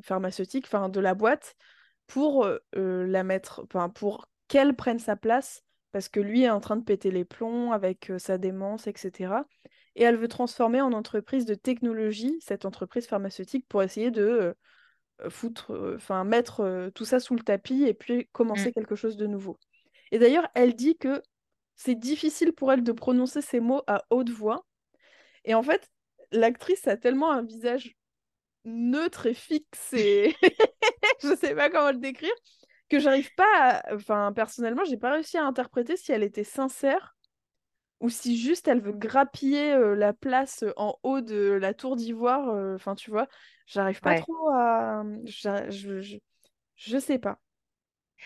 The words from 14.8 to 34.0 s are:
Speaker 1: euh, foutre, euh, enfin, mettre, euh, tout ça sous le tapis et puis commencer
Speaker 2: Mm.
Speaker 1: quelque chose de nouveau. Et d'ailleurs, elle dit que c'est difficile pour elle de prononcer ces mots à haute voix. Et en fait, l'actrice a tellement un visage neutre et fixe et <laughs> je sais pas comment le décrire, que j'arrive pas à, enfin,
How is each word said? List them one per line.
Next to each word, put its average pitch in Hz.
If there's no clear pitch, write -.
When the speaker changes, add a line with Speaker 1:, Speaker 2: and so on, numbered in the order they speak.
Speaker 1:
euh, -
foutre, -
euh, -
enfin, 190
mettre, 233
euh, 185
tout -
ça 254
sous 247
le 226
tapis 254
et 220
puis 247
commencer 220
Speaker 2:
Mm. -
Speaker 1:
quelque 214
chose 220
de 208
nouveau. 196
Et 226
d'ailleurs, 285
elle 247
dit 269
que 269
c'est 254
difficile 302
pour 269
elle 254
de 233
prononcer 254
ces 247
mots 254
à 202
haute 240
voix. 214
Et 220
en 226
fait, 320
l'actrice 233
a 214
tellement 269
un 247
visage 240
neutre 240
et 233
fixe -
et 208
<laughs> -
je 285
sais 302
pas 285
comment 302
le 262
décrire, 269
que 285
j'arrive 277
pas 370
à, 254
enfin, 208